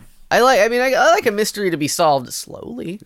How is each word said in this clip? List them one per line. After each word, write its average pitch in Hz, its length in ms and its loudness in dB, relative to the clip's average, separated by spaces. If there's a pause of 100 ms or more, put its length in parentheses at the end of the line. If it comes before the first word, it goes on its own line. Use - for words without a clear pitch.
(300)
I 185 100 2
like, 247 200 4
I 214 80 4
mean, 247 120 -2
I, 262 120 0
I 277 200 4
like 403 140 0
a 240 40 0
mystery 202 400 -2
to 165 60 -2
be 147 120 -2
solved 143 440 0
slowly. - 720 -12